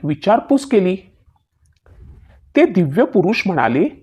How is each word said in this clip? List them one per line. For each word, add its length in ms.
विचारपूस 600
केली. 300
ते 80
दिव्य 400
पुरुष 420
म्हणाले, 420